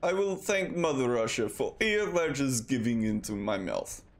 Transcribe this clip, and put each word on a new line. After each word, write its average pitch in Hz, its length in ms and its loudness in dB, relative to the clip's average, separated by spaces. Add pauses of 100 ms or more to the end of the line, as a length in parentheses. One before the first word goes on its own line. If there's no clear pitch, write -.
I 175 120 2
will 196 240 0
thank 185 400 0
Mother 143 320 2
Russia 113 400 0
for - 320 -4
air 208 240 2
that 165 340 0
is 131 220 0
giving 117 420 0
into 107 300 0
my 101 240 -2
mouth. - 440 -4 (180)